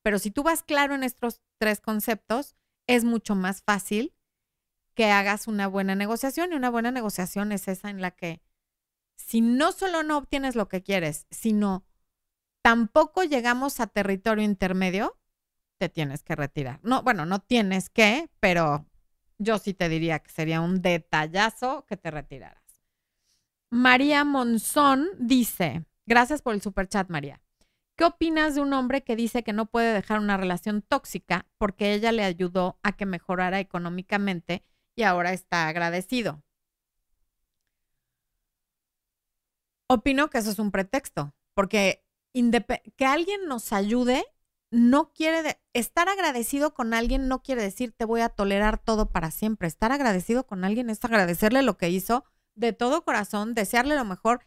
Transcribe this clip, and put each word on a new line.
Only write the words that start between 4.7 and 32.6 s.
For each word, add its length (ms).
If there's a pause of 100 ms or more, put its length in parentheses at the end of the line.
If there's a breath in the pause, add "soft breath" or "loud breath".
que 160
hagas 360
una 200
buena 280
negociación, 580
y 40
una 140
buena 200
negociación 640
es 160
esa 220
en 100
la 120
que 280 (760)
si 260
no 300
solo 300
no 140
obtienes 400
lo 120
que 140
quieres, 480
sino 540 (760)
tampoco 600
llegamos 540
a 100
territorio 540
intermedio, 760 (600)
te 120
tienes 320
que 120
retirar. 480
No, 200
bueno, 240
no 140
tienes 500
que, 400 (100)
pero 460 (500)
yo 220
sí 160
te 160
diría 300
que 100
sería 320
un 180
detallazo 1040
que 140
te 120
retiraras. 520 (1080)
María 520
Monzón 840 (100)
dice, 680 (220)
gracias 360
por 120
el 80
superchat, 480
María. 320 (540)
"¿Qué 80
opinas 500
de 60
un 120
hombre 300
que 140
dice 260
que 100
no 140
puede 260
dejar 280
una 160
relación 440
tóxica 680 (100)
porque 340
ella 200
le 100
ayudó 600